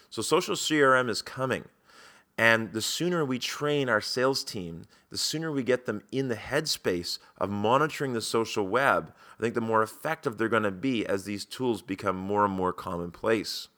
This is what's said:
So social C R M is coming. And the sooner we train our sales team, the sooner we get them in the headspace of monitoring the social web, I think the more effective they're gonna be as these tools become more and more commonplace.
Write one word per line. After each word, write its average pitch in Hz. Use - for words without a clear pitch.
So -
social 160
C 151
R 131
M 127
is 104
coming. 127
And 113
the 107
sooner 170
we 131
train 143
our 107
sales 131
team, 85
the -
sooner 160
we 139
get 123
them 104
in 135
the 120
headspace 110
of 95
monitoring 127
the 113
social 107
web, 98
I -
think 117
the 120
more 110
effective 143
they're 110
gonna 107
be 104
as 95
these 101
tools 120
become 95
more 101
and 98
more 92
commonplace. 90